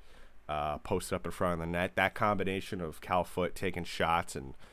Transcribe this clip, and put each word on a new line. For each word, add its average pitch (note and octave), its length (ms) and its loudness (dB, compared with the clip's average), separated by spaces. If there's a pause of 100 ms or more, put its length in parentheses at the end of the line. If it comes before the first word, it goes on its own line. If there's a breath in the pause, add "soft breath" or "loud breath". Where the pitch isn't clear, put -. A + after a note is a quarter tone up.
(500 soft breath)
uh, D2 300 0
posted - 360 0
up F2+ 100 -2
in E2+ 80 -2
front F2+ 220 2
of E2 40 -2
the E2 80 -2
net. F2 300 0
That F#2+ 180 4
combination F#2+ 640 0
of D#2+ 200 -6
Cal F2+ 240 2
Foote - 320 0
taking F2+ 260 -2
shots E2+ 540 2
and C2+ 180 -6 (180 loud breath)